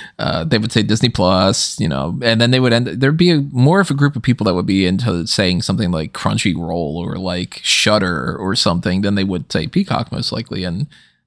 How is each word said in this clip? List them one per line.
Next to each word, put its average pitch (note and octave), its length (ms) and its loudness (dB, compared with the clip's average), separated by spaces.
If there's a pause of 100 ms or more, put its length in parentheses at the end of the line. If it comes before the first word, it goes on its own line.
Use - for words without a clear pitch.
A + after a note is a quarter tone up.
(200)
Uh, C#2+ 240 -4
they D3 140 0
would A2+ 140 -2
say A2+ 120 2
Disney A2 240 2
Plus, F#2+ 720 2
you - 80 0
know, C#2+ 340 -4
and A2+ 180 2
then A#2+ 120 4
they C3 80 4
would B2+ 120 4
end, A#2+ 140 2
there'd C3+ 300 0
be F3 160 4
a, D3+ 80 2
more C#3 400 4
of F#3 100 2
a C#3+ 40 0
group C#3+ 200 2
of C3 80 -6
people A#2 220 0
that F#2+ 100 2
would F2+ 120 0
be F#2+ 200 2
into F#2 400 0
saying F2+ 360 0
something F#2+ 280 -2
like D#2 220 -4
Crunchyroll E2+ 840 -2
or, E2+ 240 -6
like, F2+ 460 -6
Shudder F#2 760 0
or F#2+ 180 -2
something F2+ 460 0
than G2+ 140 0
they G2 80 0
would F#2 280 -4
say D#3 140 -2
Peacock, F3 460 -2
most B2+ 200 -4
likely. A2+ 320 -6
And F2+ 220 -4 (400)